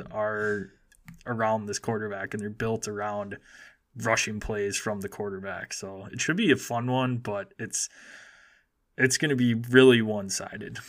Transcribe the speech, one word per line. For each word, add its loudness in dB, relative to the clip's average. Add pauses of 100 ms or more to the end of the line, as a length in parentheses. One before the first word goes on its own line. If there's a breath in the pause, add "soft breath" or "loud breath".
(120)
are -2 (580)
around 0
this -6
quarterback, -6
and -6
they're -4
built -2
around -6 (600 soft breath)
rushing 0
plays -4
from -4
the -8
quarterback. -8
So -12
it -8
should 0
be 4
a 6
fun -2
one, 0
but -6
it's, -6 (1120 soft breath)
it's 2
gonna 2
be 2
really 10
one-sided. -6 (120)